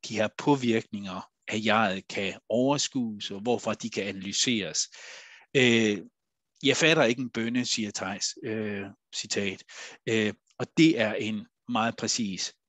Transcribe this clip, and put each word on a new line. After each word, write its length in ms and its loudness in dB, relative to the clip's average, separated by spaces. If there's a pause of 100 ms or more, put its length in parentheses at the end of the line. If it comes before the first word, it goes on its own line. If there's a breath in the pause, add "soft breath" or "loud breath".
de 60 -8
her 140 0 (100)
påvirkninger 920 0 (180)
af 160 -2
jeget 440 2
kan 300 -6 (100)
overskues, 840 0
og 100 -8
hvorfra 340 0
de 160 -8
kan 140 -4
analyseres. 840 -2 (680 loud breath)
Øh, 420 6 (640)
"Jeg 140 4
fatter 280 6
ikke 180 2
en 80 -6
bønne," 360 -2
siger 240 -2
Theis, 440 -6 (100)
øh, 420 -6 (280)
citat. 500 -4 (420 loud breath)
Øh, 280 2 (240)
og 80 -4 (100)
det 240 6
er 140 0
en 320 -6 (220)
meget 280 0
præcis 580 -4 (140)